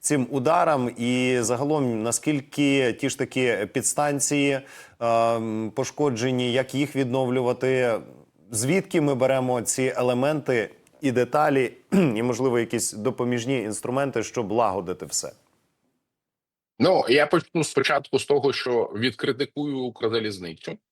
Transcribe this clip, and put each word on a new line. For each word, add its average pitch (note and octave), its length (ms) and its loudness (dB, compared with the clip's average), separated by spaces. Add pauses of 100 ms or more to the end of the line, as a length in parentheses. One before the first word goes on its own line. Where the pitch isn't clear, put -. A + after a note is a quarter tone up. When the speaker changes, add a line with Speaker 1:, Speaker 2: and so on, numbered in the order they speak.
Speaker 1:
цим C3+ 300 0
ударам? C#3+ 640 2
І B2+ 440 0
загалом, B2 600 0
наскільки C#3 920 0
ті C3 180 -4
ж - 80 -10
таки A#2+ 540 0
підстанції, C#3+ 880 0 (400)
ем, A2+ 760 0
пошкоджені, B2 800 0
як B2+ 220 0
їх C3+ 220 -2
відновлювати? B2+ 1040 0 (500)
Звідки D#3+ 500 0
ми D3 140 2
беремо B2+ 480 2
ці B2+ 340 -2
елементи B2 760 0 (300)
і C3+ 120 0
деталі, C3+ 600 2 (100)
<clears throat> - 100 -10
і, C#3+ 300 2
можливо, B2 360 0
якісь A2+ 340 -2
допоміжні A#2+ 720 -2
інструменти, A#2+ 600 -4
щоб G#2 300 -4
лагодити F#2+ 540 0
все? - 260 -6 (1500)
Speaker 2:
Ну, D#3+ 300 4
я D3 180 4
почну E3 380 0
спочатку C#3 540 0
з - 60 -2
того, C#3 280 2
що A#2+ 440 0
відкритикую C3+ 840 -4
Укрзалізницю. A2 1000 -4 (140)